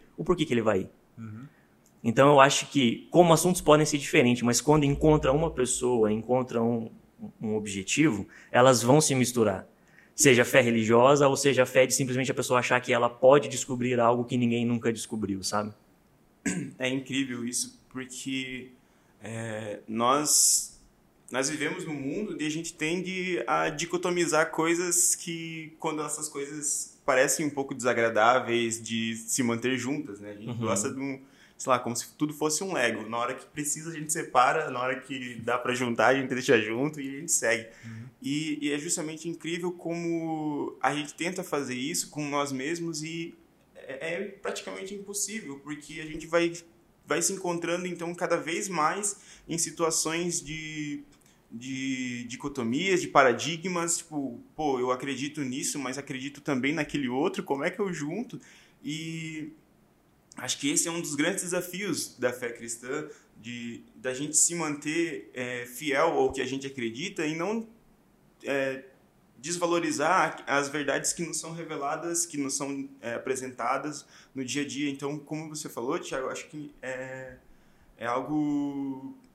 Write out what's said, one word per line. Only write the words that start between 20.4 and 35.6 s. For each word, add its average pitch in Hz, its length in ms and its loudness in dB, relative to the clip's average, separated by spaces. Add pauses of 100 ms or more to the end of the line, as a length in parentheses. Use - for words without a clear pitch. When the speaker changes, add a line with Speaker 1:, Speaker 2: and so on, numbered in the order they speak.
Speaker 3:
nós 131 180 -2
vivemos 156 360 -4
num 156 80 -8
mundo 160 400 -6
onde 151 120 -4
a 156 40 -2
gente 165 240 -6
tende 180 760 -4
a 160 220 0
dicotomizar 165 840 0
coisas 170 640 0
que, 165 640 -8
quando 156 240 -4
essas 151 240 -6
coisas 143 800 -8
parecem 143 400 4
um 147 40 0
pouco 139 240 -4
desagradáveis 117 1080 4
de 113 340 -4
se 113 280 -2
manter 120 340 0
juntas, 120 420 -6
né? 104 120 -12
A 101 40 -14
gente 110 140 -12
Speaker 1:
Uhum. 120 80 -6
Speaker 3:
gosta 113 340 0
de 135 80 -8
um, 135 200 -6 (380)
sei - 120 -4
lá, 123 100 4
como 120 160 -4
se - 220 -8
tudo 151 160 -2
fosse 151 300 -2
um 190 100 -6
Lego. 113 360 0
Na 117 80 -4
hora 123 180 -2
que - 100 -16
precisa, 156 460 -8
a - 20 -10
gente 156 180 -6
separa, 147 580 2
na 127 100 -6
hora 127 200 -4
que 127 440 -10
dá 120 140 0
pra 123 160 0